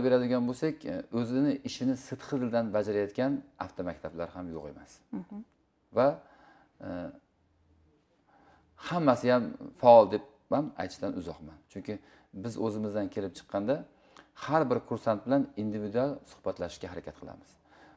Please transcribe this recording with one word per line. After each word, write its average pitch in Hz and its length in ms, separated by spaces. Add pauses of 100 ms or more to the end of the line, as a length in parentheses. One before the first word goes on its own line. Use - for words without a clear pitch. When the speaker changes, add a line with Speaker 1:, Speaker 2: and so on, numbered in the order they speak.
Speaker 1:
beradigan 123 440
bo'lsak, 143 360
e, - 280
o'zini 123 400 (120)
ishini 127 320
sidqi - 440
dildan 117 340
bajarayotgan 107 580 (260)
avtomaktablar 82 720
ham 90 240
yo'q 76 160
emas. 73 320 (120)
Speaker 2:
Mhm. 196 240 (560)
Speaker 1:
Va, 123 160 (720)
e, 98 80 (1900)
hammasi 135 520
ham 123 120 (340)
faol 117 320
deb 104 120 (280)
ham 139 160 (100)
aytishdan 95 400
uzoqman. 80 420 (100)
Chunki 101 300 (360)
biz 104 240
o'zimizdan 107 500
kelib 98 260
chiqqanda 117 500 (500)
har 156 360
bir 120 80 (100)
kursant 110 380
bilan 135 160 (140)
individual 107 540 (160)
suhbatlashishga - 640
harakat 82 260
qilamiz. - 320 (460)